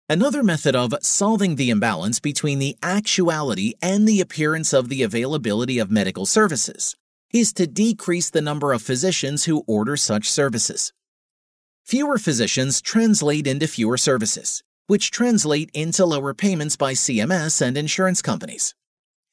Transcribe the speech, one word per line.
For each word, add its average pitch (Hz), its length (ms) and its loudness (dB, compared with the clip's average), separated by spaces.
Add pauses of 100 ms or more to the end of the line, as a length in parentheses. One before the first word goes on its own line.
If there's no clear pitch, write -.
Another 262 340 2
method 156 320 2
of 123 260 0
solving 202 540 0
the 127 140 0
imbalance 107 500 0
between 143 380 -2
the 135 240 -2
actuality 156 1000 0
and 202 240 4
the 214 120 4
appearance 156 540 -2
of 127 160 2
the 131 140 -2
availability 120 760 -2
of 104 140 -2
medical 95 340 0
services - 680 0 (360)
is 233 220 2
to 175 140 0
decrease 190 640 0
the 160 100 0
number 147 320 -2
of 113 80 -2
physicians 143 640 -2
who 156 220 0
order 113 280 0
such - 340 -2
services. - 640 -2 (920)
Fewer 277 320 0
physicians 131 640 0
translate 151 640 2
into 139 220 0
fewer 120 280 0
services, - 680 -2 (240)
which 202 220 2
translate 160 640 0
into 165 320 0
lower 139 260 0
payments 156 440 -2
by 135 180 0
C 123 260 0
M 127 120 0
S 160 280 0
and 127 160 2
insurance 180 460 0
companies. - 540 -4 (580)